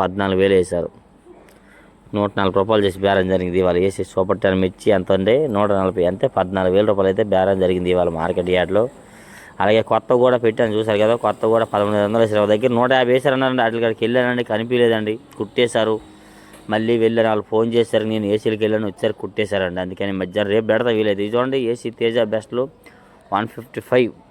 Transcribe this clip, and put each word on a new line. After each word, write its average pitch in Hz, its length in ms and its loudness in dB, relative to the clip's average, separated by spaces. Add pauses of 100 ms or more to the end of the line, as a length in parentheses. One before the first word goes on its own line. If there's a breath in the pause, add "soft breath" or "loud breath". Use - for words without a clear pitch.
పద్నాలుగు 95 420 0
వేలు 98 180 4
వేశారు. 85 300 -2 (1300 loud breath)
నూట 104 220 0
నాలుగు 95 220 0
రూపాయలు 104 260 2
చేసి 92 180 -2
బేరం 98 280 2
జరిగింది 92 280 0
ఇవాళ 90 260 2
ఏసీ 98 240 -4
సూపర్ 95 320 -2
టెన్ 95 200 2
మిర్చి 92 340 -2
ఎంత 92 200 -2
అండి, 95 180 2 (200)
నూట 101 140 2 (120)
నలభై 92 300 0
అంతే, 95 160 -4 (120)
పద్నాలుగు 92 380 0
వేల 104 140 4
రూపాయలు 98 220 2
అయితే 107 200 0
బేరం 95 300 2
జరిగింది 90 320 0
ఇవాళ 87 240 2
మార్కెట్ 87 380 -2
యార్డ్లో. 90 260 0 (800 loud breath)
అలాగే 110 200 2 (100)
కొత్త 113 200 -2 (120)
కూడా 123 200 4
పెట్టాను 110 320 0
చూశారు 110 280 0
కదా, 113 100 2 (120)
కొత్త 104 160 -2 (100)
కూడా 113 200 2
పదమూడు 104 260 0
ఐదు 104 80 2
వందలు 113 160 2 (880)
వేశారు 131 240 2
అన్నారండి. 131 260 0 (220)
వాటికి 113 220 -2
వెళ్ళానండి, 123 440 0
కనిపించలేదండి, 113 640 0 (240)
కుట్టేశారు. 113 560 0 (800 loud breath)
మళ్ళీ 110 320 0
వెళ్ళాను, 113 260 2
వాళ్ళు 107 220 -2
ఫోన్ 110 240 2
చేశారు, 110 340 0
నేను 110 240 -2
ఏసీలకు 110 320 -2
వెళ్ళాను, 107 260 -2
వచ్చారు, 110 300 -4
కుట్టేశారండి. 95 600 -4
అందుకని 95 360 -6
మధ్యాహ్నం 98 340 -2
రేపు 110 180 0
పెడతా 117 260 2
వీలైతే. 104 280 0
ఇది 107 100 -6
చూడండి, 131 240 0 (120)
ఏసీ 120 180 -8 (100)
తేజ 117 180 0 (160)
బెస్ట్లో 120 300 -4 (720 loud breath)
వన్ 110 200 -2
ఫిఫ్టీ - 360 -12
ఫైవ్ 123 220 2 (180)